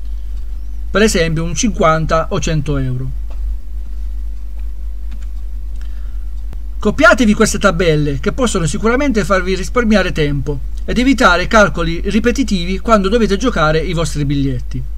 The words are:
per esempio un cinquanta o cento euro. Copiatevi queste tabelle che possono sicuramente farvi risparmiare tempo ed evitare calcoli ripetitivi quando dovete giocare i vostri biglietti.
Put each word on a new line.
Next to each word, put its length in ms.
per 120
esempio 420
un 100
cinquanta 760
o 100
cento 380
euro. 320
Copiatevi 540
queste 260
tabelle 600
che 100
possono 340
sicuramente 600
farvi 300
risparmiare 580
tempo 460
ed 120
evitare 500
calcoli 580
ripetitivi 720
quando 300
dovete 260
giocare 440
i 120
vostri 320
biglietti. 580